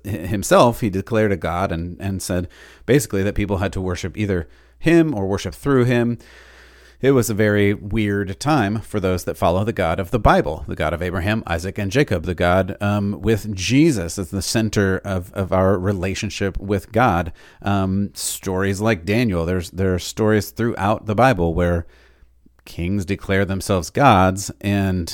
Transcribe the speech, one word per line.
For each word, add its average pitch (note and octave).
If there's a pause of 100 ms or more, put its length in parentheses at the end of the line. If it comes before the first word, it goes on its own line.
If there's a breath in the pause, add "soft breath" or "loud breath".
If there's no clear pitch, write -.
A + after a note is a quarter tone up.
himself. G#2+
He A2
declared G#2
a F#2
god F2
and, E2+
and G2
said F2+ (360 loud breath)
basically A2
that G2
people G2+
had F#2
to G2
worship F#2
either F#2+ (320 soft breath)
him E3
or G2
worship F#2+
through C3+
him. A#2+ (840 loud breath)
It C3+
was B2+
a A2+
very G#2
weird G2+
time A2+
for G#2
those F#2
that D#2
follow F#2
the A2
God F2
of F#2
the A#2
Bible, G2+
the E2+
God D#2
of D#2+
Abraham, F#2
Isaac, E2
and G2+
Jacob, A2
the F2+
God, F#2
um, G2+
with G#2
Jesus G2+
as F#2
the G2
center G2+
of, F#2
of F#2
our F#2+
relationship F#2+
with G2
God. F2+ (280 loud breath)
Um, G2
stories G2
like G#2+
Daniel, G2+
there's, F2+
there F#2
are F2
stories G#2+
throughout A2
the G#2+
Bible F#2+
where F2 (800 soft breath)
kings F#2
declare F#2+
themselves F#2
gods, G2
and F#2+